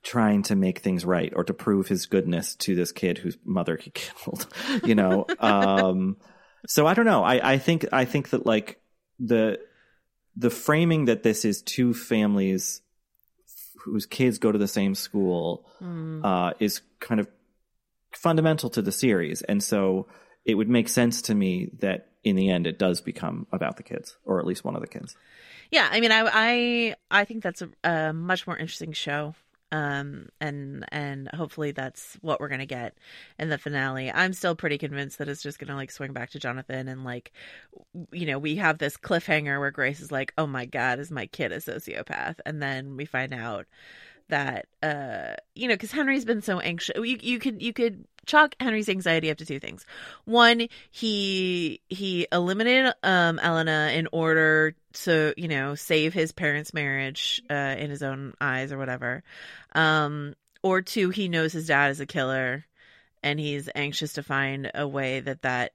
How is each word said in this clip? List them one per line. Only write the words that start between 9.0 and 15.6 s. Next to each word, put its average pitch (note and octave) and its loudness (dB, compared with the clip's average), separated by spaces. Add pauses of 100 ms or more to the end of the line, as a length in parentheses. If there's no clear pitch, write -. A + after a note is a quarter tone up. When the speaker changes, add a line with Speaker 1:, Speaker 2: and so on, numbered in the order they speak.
Speaker 1:
the, A2 2 (760)
the A#2 4
framing D#3 4
that A2 4
this A2 2
is G#2 0
two B2 2
families G2+ 2 (1040)
whose - -4
kids B2+ 0
go A2+ 4
to G#2+ 4
the G2+ 4
same G2 2
school, F2 0 (160)